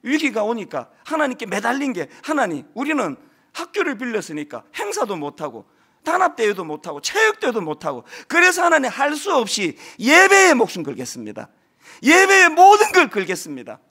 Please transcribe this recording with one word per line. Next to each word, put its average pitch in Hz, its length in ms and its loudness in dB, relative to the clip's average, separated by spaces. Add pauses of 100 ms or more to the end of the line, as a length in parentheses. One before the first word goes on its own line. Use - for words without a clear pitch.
위기가 254 420 -2
오니까 208 460 -6 (140)
하나님께 277 420 -4
매달린 233 460 -4
게, 165 160 -8 (140)
"하나님, 214 520 -4
우리는 254 420 -4 (360)
학교를 349 440 -6
빌렸으니까 170 680 -10 (140)
행사도 277 380 -6
못하고 143 500 -10 (380)
단합대회도 240 600 -2
못하고 151 360 -12
체육대회도 403 600 -2
못하고, 151 440 -8 (220)
그래서 359 380 2
하나님, 302 260 2
할 285 240 -2
수 339 200 -6
없이 202 420 -2 (220)
예배에 359 560 6
목숨 202 280 -2
걸겠습니다." 120 680 -12 (540)
예배에 381 460 6
모든 403 440 8
걸 330 180 4
걸겠습니다. 156 680 -8 (120)